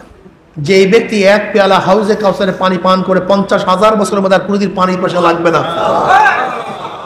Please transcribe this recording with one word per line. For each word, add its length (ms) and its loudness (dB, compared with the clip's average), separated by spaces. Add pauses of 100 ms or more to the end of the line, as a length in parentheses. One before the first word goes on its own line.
(580)
যে 280 2
ব্যক্তি 380 2
এক 280 2
পেয়ালা 260 2
হাউজে 360 0
কাউসারের 440 -2
পানি 200 0
পান 240 0
করে 260 0
পঞ্চাশ 360 0
হাজার 320 2
বছরের 240 -2
মধ্যে 160 2
আর 40 2
কোনোদিন 340 -2
পানি 220 -2
পিপাসা 240 -4
লাগবে 300 0
না। 140 0 (1400)